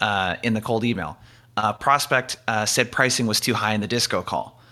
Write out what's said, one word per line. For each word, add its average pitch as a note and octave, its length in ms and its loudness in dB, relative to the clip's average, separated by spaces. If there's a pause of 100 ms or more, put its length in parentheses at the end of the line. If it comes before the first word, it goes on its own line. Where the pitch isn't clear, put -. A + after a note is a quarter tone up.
uh, G2 420 0
in A2+ 120 0
the A2 60 -2
cold A2 240 -2
email. F2+ 340 -4 (380)
Uh, G#2+ 160 0
prospect, C#3 640 0 (120)
uh, G#2+ 180 0
said A#2+ 240 2
pricing B2+ 360 2
was G#2+ 120 2
too A#2+ 160 0
high G#2+ 200 0
in G#2+ 60 0
the G#2+ 60 -2
disco A2+ 360 0
call." - 380 -6 (120)